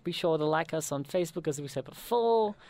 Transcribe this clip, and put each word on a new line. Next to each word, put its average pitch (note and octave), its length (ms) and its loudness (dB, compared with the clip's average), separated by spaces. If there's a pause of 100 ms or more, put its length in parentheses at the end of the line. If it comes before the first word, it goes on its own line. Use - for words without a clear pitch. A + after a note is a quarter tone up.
Be F3 100 -2
sure D#3+ 240 2
to D3+ 80 2
like D#3+ 280 2
us D#3+ 180 -2
on C#3 120 -2
Facebook, F3 440 -2
as C#3+ 120 -2
we C#3+ 80 -8
said C3+ 160 -6
before, A3+ 720 2 (140)